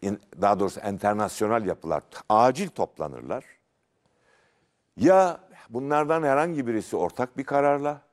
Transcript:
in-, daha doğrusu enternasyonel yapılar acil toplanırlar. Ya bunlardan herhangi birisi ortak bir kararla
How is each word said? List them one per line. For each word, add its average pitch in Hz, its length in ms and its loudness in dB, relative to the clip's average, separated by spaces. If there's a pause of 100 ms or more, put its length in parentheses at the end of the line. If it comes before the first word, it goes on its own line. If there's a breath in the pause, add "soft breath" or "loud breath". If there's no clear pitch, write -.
in-, 101 180 -6 (200)
daha 101 200 2
doğrusu 95 200 -2
enternasyonel 104 840 -2
yapılar 80 360 -4 (260)
acil 127 400 4
toplanırlar. 78 760 -8 (1500)
Ya 175 440 4 (300 loud breath)
bunlardan 147 520 0
herhangi 147 440 0
birisi 110 300 -4
ortak 90 420 -4
bir 135 60 -6
kararla 143 560 0 (120)